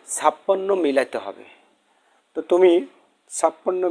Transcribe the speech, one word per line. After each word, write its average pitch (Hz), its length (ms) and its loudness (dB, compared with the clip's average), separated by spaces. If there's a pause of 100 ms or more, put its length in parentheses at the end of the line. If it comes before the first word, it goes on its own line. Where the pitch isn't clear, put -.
(160)
ছাপ্পান্ন 190 540 -2 (140)
মিলাতে 135 340 -2
হবে। 98 280 -12 (920)
তো - 40 -4
তুমি 180 300 4 (600)
ছাপ্পান্ন 180 600 -4